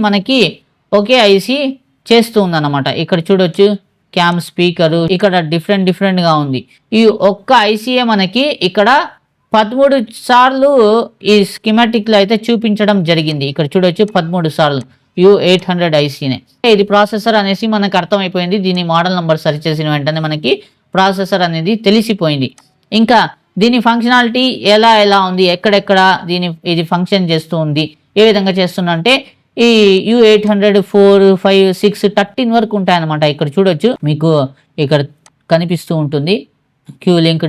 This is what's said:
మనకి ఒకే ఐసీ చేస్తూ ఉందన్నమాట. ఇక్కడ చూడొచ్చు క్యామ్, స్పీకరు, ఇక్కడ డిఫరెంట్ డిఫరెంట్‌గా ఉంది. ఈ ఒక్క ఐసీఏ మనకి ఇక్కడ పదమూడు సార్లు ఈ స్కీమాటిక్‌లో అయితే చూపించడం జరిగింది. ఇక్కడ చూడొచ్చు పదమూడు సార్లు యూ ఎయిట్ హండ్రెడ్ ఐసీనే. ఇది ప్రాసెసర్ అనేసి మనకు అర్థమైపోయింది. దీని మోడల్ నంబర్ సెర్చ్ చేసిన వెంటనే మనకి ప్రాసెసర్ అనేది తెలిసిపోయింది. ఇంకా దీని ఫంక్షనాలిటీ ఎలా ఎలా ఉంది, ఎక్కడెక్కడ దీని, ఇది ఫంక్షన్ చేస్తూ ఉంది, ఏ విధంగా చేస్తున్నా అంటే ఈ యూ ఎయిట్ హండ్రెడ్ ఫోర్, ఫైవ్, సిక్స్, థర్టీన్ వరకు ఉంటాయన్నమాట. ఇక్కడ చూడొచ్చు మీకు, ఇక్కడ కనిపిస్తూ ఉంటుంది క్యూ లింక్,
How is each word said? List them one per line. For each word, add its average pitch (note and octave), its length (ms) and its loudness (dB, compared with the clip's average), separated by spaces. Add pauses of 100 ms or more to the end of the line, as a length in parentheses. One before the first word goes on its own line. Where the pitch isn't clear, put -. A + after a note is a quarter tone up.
మనకి G3+ 320 0 (600)
ఒకే G#3 180 0 (200)
ఐసీ G#3 200 -2 (540)
చేస్తూ A#3 360 2
ఉందన్నమాట. D3 420 -2 (160)
ఇక్కడ E3 160 -2 (100)
చూడొచ్చు F#3+ 360 2 (500)
క్యామ్, F3 320 0
స్పీకరు, E3+ 520 0 (160)
ఇక్కడ F#3 240 0 (140)
డిఫరెంట్ F#3+ 360 -2
డిఫరెంట్‌గా F3+ 440 0 (100)
ఉంది. C3+ 180 -6 (380)
ఈ - 20 4 (280)
ఒక్క F#3+ 200 -6 (220)
ఐసీఏ B3 400 -2
మనకి G3+ 320 -2 (240)
ఇక్కడ G3+ 220 0 (680)
పదమూడు B3+ 420 2 (300)
సార్లు C4 420 2 (640)
ఈ G#3+ 40 6 (180)
స్కీమాటిక్‌లో A3 640 0
అయితే G#3+ 160 0 (100)
చూపించడం G#3 520 0 (100)
జరిగింది. D3+ 440 -2
ఇక్కడ D#3 200 -4
చూడొచ్చు F#3 320 0 (120)
పదమూడు E3 420 -4
సార్లు C#3+ 240 0 (400)
యూ G3 100 6 (160)
ఎయిట్ F3+ 220 0
హండ్రెడ్ E3+ 320 -2
ఐసీనే. C3+ 360 -6 (360)
ఇది G3+ 180 2
ప్రాసెసర్ G#3 480 0
అనేసి G3 340 -4
మనకు G3+ 280 -2
అర్థమైపోయింది. F#3 640 -4
దీని F3+ 260 -2
మోడల్ F3+ 280 -2
నంబర్ D#3+ 240 -2
సెర్చ్ D3+ 220 -4
చేసిన D#3 280 -2
వెంటనే D#3 320 -4
మనకి D#3 260 -4 (420)
ప్రాసెసర్ F#3+ 540 0
అనేది E3 260 -2 (140)
తెలిసిపోయింది. F#3+ 640 0 (500)
ఇంకా G#3+ 200 4 (400)
దీని A#3+ 240 2
ఫంక్షనాలిటీ A#3+ 560 0 (320)
ఎలా A3+ 160 4 (140)
ఎలా G3+ 140 2 (120)
ఉంది, F#3 240 0
ఎక్కడెక్కడ G3 460 0 (280)
దీని, F3+ 200 -4 (240)
ఇది E3+ 200 -2
ఫంక్షన్ F#3 400 -2
చేస్తూ D#3+ 320 -4
ఉంది, D3+ 200 -2 (360)
ఏ G#3+ 80 4
విధంగా G3 320 0
చేస్తున్నా F3+ 380 -2
అంటే A#3 160 0 (520)
ఈ A#3 40 4 (400)
యూ A#3 80 2 (120)
ఎయిట్ G#3+ 220 2
హండ్రెడ్ G3+ 260 2 (140)
ఫోర్, G3 340 4 (180)
ఫైవ్, G3 200 2 (180)
సిక్స్, G#3 240 0 (120)
థర్టీన్ A3+ 400 -2
వరకు A3+ 220 -2
ఉంటాయన్నమాట. D#3+ 440 -2 (100)
ఇక్కడ D3 220 -4
చూడొచ్చు F#3+ 340 0 (180)
మీకు, D3+ 220 -2 (540)
ఇక్కడ C#3+ 160 0 (540)
కనిపిస్తూ E3+ 500 -2
ఉంటుంది D3 320 -2 (680)
క్యూ F3+ 120 2 (100)
లింక్, E3 240 0